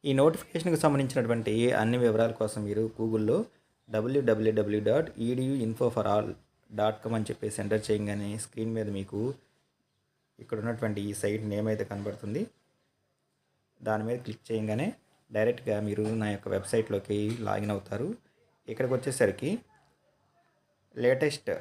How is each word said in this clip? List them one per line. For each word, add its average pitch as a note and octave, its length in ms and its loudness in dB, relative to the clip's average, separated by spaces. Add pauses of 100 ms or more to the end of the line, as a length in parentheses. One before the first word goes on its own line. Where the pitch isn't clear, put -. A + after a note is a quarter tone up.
ఈ D3 160 0
నోటిఫికేషన్కి D#3+ 640 4
సంబంధించినటువంటి B2+ 720 2 (260)
అన్ని A2+ 240 4
వివరాల A2+ 340 4
కోసం A2 300 -2
మీరు G#2 160 0 (140)
Google-లో A2 380 2 (540)
డబ్ల్యూడబ్ల్యూడబ్ల్యూ A2 960 2
డాట్ C#3+ 240 4 (160)
ఈడీయూ B2+ 300 0 (100)
ఇన్ఫో A2+ 300 0
ఫర్ G#2 160 0
ఆల్ G#2+ 180 2 (400)
డాట్ G#2+ 320 0
కామ్ A#2 160 -2
అని G#2+ 120 -2
చెప్పేసి A2 320 -6
ఎంటర్ G#2 260 0
చేయగానే G#2 420 -2 (140)
స్క్రీన్ A2+ 340 -6
మీద A2 100 -4 (100)
మీకు G2 220 -6 (1200)
ఇక్కడ - 240 -6
ఉన్నటువంటి A2+ 460 -2
ఈ - 20 -4 (100)
సైట్ G#2+ 300 0
నేమ్ G#2+ 200 0
అయితే G#2+ 180 -2
కనబడుతుంది. G#2 540 -6 (1400)
దాని A2 260 -2
మీద A#2+ 100 -2 (100)
క్లిక్ - 240 -12
చేయగానే A2 360 -2 (440)
డైరెక్ట్గా A2 460 2 (120)
మీరు G#2+ 180 0 (140)
నా G#2+ 140 0
యొక్క G2 200 -10
వెబ్సైట్లోకి G#2 640 0 (300)
లాగిన్ G#2 260 -2
అవుతారు. G#2 340 -6 (580)
ఇక్కడికి B2 300 -2
వచ్చేసరికి B2+ 540 -2 (1400)
లేటెస్ట్ C3 640 2